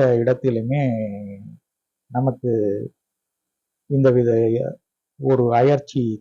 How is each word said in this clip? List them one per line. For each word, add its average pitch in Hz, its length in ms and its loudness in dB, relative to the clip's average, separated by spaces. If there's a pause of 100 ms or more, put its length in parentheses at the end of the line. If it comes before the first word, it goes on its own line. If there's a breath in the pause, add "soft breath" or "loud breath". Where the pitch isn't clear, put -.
(160)
இடத்திலுமே 123 640 0 (1300)
நமக்கு 123 420 -2 (1400)
இந்த 135 200 4
வித 120 200 2 (920)
ஒரு 131 320 2
அயர்ச்சி 135 500 0 (180)